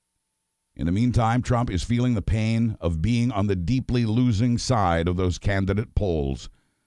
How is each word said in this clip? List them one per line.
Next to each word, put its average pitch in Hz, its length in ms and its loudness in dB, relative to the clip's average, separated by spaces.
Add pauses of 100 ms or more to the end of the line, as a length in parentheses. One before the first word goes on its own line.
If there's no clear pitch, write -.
(760)
In - 120 -4
the 87 60 0
meantime, 117 500 2
Trump 120 280 0
is 90 140 -2
feeling 120 300 0
the 98 80 -2
pain 113 580 0
of 82 220 -2
being 120 280 0
on 104 160 -2
the 101 80 0
deeply 117 520 0
losing 120 500 2
side 90 500 0
of 90 120 0
those 90 200 0
candidate 98 560 -2
polls. 76 540 -2 (380)